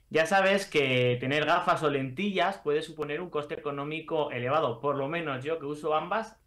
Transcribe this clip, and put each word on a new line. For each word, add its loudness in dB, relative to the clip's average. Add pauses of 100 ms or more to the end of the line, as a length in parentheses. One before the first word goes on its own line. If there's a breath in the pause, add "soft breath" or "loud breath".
(120)
Ya 4
sabes 4
que 4
tener 0
gafas 2
o 2
lentillas -2
puede 0
suponer -6
un -10
coste -4
económico -4
elevado, -2
por 0
lo -2
menos -4
yo -4
que -10
uso -2
ambas, -4